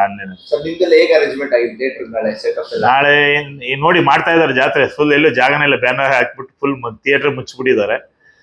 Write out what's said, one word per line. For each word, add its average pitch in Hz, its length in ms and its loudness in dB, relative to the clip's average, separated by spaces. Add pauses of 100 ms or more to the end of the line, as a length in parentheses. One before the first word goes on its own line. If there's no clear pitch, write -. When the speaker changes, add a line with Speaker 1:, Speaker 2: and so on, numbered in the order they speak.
Speaker 1:
ಆನ್‌ಲೈನ್ 98 260 -8
ಅಲ್ಲಿ. - 200 -20
Speaker 2:
ಸರ್, - 160 -2
ನಿಮ್ದೆಲ್ಲ 165 340 0
ಹೇಗೆ 165 120 2
ಅರೇಂಜ್ಮೆಂಟ್ 139 420 0
ಆಗಿದೆ 117 200 -2
ಥಿಯೇಟರ್ 127 380 -8
ನಾಳೆ 110 200 -4 (100)
ಸೆಟಪ್ - 320 -6
ಎಲ್ಲ? 110 120 -2
Speaker 1:
ನಾಳೆ 139 280 4 (200)
ಏನ್, 143 280 -6
ಏನ್ 131 180 -6
ನೋಡಿ 170 200 2
ಮಾಡ್ತಾ 147 300 2
ಇದ್ದಾರೆ 160 240 2
ಜಾತ್ರೆ 135 320 2
ಫುಲ್, 147 260 0
ಎಲ್ಲೂ 151 160 4
ಜಾಗನೇ 139 360 2
ಇಲ್ಲ, 139 120 2
ಬ್ಯಾನರ್ 135 360 0
ಹಾಕ್ಬಿಟ್ಟು 127 480 -2
ಫುಲ್ 139 220 -2
ಮ-, 113 220 -10
ಥಿಯೇಟರ್ 139 260 0
ಮುಚ್ಚಿಬಿಟ್ಟಿದ್ದಾರೆ. 123 680 -2 (440)